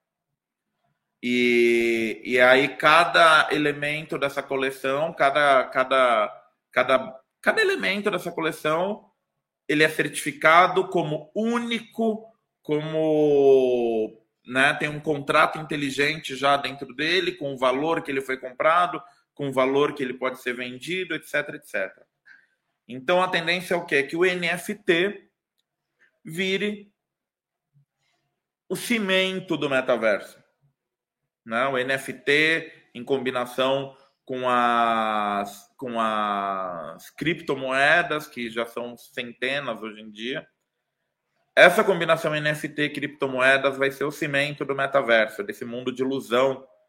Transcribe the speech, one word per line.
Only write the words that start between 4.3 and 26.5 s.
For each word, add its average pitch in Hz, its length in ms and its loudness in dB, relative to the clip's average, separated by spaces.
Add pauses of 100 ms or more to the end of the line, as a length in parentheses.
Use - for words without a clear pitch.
coleção, 135 680 -4
cada, 139 520 4
cada, 127 800 2 (260)
cada, 127 500 0 (220)
cada 392 200 0
elemento 208 500 -2
dessa 175 200 -6
coleção, 165 800 -4 (600)
ele 151 140 2
é 156 60 4
certificado 165 1000 2
como 156 440 -4
único, 226 960 -4 (340)
como, 139 1600 2 (220)
né, 135 300 2
tem 151 120 -4
um 147 120 -8
contrato 151 580 2
inteligente 147 800 -4
já 139 200 2
dentro 135 380 -8
dele, 170 380 -2
com 139 240 -8
o - 20 -10
valor 139 460 0
que 143 80 -8
ele 135 100 -2
foi 131 160 -6
comprado, 156 640 0 (320)
com 143 160 -6
o - 20 -4
valor 139 420 2
que 147 100 -8
ele 123 100 -6
pode 127 260 -6
ser 127 140 -6
vendido, 135 600 -8
et 151 100 -12
cetera, 151 320 -6
et - 80 -20
cetera. - 400 -8 (840)
Então, 131 340 -2
a 185 60 0
tendência 175 460 -4
é 175 40 0
o 170 80 -6
quê? 143 180 0
Que 139 120 -8
o 170 80 0
N 180 220 0
F 170 300 -4
T 185 520 -2 (960)
vire 190 680 -4 (1800)